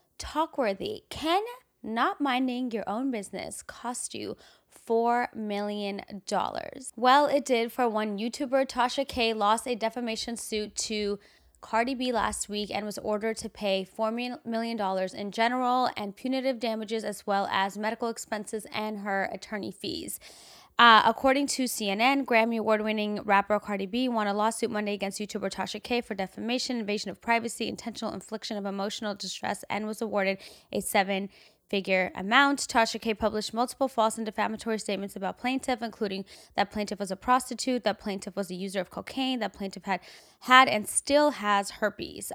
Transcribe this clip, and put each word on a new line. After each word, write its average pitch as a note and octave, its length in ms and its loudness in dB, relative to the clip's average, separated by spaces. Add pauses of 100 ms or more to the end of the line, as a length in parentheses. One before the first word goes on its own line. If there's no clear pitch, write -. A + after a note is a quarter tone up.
(180)
Talkworthy. A#3 920 -2
Can D#4+ 320 0 (400)
not A#3+ 380 0
minding B3+ 500 0
your G#3+ 160 -4
own B3 240 -2
business G3 500 -8
cost - 540 -10
you - 220 -8 (340)
four A#3 640 2
million G#3 920 -6
dollars? - 680 -4
Well, B3+ 300 6
it C#4+ 180 2
did A#3 280 2
for B3+ 160 2
one G#3+ 280 0
YouTuber. B3 520 0
Tasha B3+ 380 0
K A3+ 280 0
lost G#3+ 320 2
a B3 80 0
defamation A3 640 -4
suit G#3+ 400 -4
to G#3 420 -2 (420)
Cardi A#3+ 360 0
B B3+ 160 0
last G#3+ 360 0
week G#3 240 -4
and G#3 140 -2
was G#3 120 -6
ordered G#3+ 400 -2
to A3+ 100 -8
pay G3 340 0
four A3 300 -2
million A#3 640 -4
dollars F#3+ 360 0
in G#3 200 -6
general B3 640 2
and G3 180 -6
punitive C4 460 -2
damages, A3 420 -4
as G#3 240 -8
well G3 240 2
as G3 260 0
medical A3 320 -2
expenses G#3+ 640 -6
and G#3+ 260 -4
her G3 340 -2
attorney G3+ 400 -8
fees. - 480 -8 (580)
Uh, A#3 260 10
according C4+ 440 4
to C4 180 0
C G#3+ 240 -2
N G3 100 0
N, C4+ 240 4
Grammy A3+ 360 4
Award-winning G#3+ 640 0
rapper G3+ 340 4
Cardi G3+ 280 -4
B A#3+ 220 0
won A3 200 0
a G3+ 60 0
lawsuit G#3+ 360 0
Monday G#3 240 -2
against G3 240 -6
YouTuber G3+ 320 -4
Tasha F#3+ 320 -6
K A#3+ 180 0
for A#3 140 -6
defamation, A3 640 -4
invasion G#3 320 -4
of - 100 -10
privacy, A#3 460 0
intentional G#3+ 480 -6
infliction G#3 420 -8
of G3 80 -4
emotional G3+ 520 -4
distress, - 520 -6
and G#3 160 -2
was G#3+ 160 -6
awarded G3 380 0 (320)
a - 80 -2
seven-figure F#3+ 1400 0
amount. C4 540 4
Tasha A3+ 320 2
K A3+ 140 0
published G#3+ 380 -2
multiple B3 360 0
false A3 280 2
and A3+ 80 -4
defamatory G#3+ 540 -2
statements G3 380 -4
about F#3+ 220 -6
plaintiff, B3+ 440 -2
including G3+ 420 -4 (300)
that G3 160 0
plaintiff G#3 300 -4
was G3 100 -4
a F#3 60 -4
prostitute, B3 680 0
that G3 160 0
plaintiff G3 380 -6
was G3 120 -2
a F#3 60 -8
user F#3+ 260 -4
of F3+ 80 -6
cocaine, B3+ 520 -4
that G3+ 120 -4
plaintiff F#3+ 320 -8
had, F#3+ 140 -2 (440)
had B3+ 260 10
and G#3+ 180 0
still D4 460 4
has G#3 400 0
herpes. - 640 -6